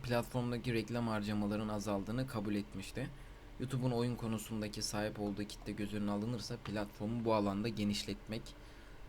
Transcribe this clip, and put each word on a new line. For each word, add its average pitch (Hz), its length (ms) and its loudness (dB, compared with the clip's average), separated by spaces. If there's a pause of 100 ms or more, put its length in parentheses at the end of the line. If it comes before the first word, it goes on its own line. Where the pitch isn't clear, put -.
platformdaki 120 720 2
reklam 113 340 2
harcamaların 107 600 2
azaldığını 107 600 0
kabul 107 280 0
etmişti. 101 540 -4 (500)
YouTube'un 131 320 2
oyun 120 240 2
konusundaki 110 680 -2
sahip 107 380 0
olduğu 104 240 0
kitle - 280 -6
göz 104 220 -2
önüne 104 180 2
alınırsa 113 460 0
platformu 107 680 -2
bu 113 80 8
alanda 104 360 4
genişletmek 104 720 0 (680)